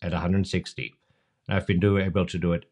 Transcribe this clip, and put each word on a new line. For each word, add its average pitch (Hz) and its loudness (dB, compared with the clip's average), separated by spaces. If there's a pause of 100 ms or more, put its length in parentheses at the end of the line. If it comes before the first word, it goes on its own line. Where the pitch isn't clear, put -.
at 87 -4
a 82 -2
hundred 95 0
sixty. - -6 (540)
And 98 0
I've 92 0
been 90 2
do-, 101 4
able 95 0
to 87 -8
do 85 0
it 85 -4